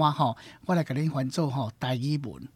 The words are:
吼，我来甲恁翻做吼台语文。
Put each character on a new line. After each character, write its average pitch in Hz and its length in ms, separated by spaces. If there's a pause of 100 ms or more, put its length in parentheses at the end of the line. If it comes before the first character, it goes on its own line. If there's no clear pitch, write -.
(120)
吼， 135 260 (300)
我 185 80
来 165 80
甲 - 100
恁 151 160
翻 139 180
做 151 220
吼 123 300
台 131 160
语 143 280
文。 82 320